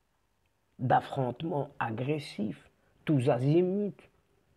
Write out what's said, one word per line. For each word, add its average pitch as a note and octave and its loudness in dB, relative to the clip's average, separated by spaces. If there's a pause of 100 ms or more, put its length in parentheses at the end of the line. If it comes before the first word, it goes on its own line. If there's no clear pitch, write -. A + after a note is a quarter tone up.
(800)
d'affrontements C3+ 0 (100)
agressifs, C#3+ -6 (340)
tous C3+ 2
azimuts, F3 0 (480)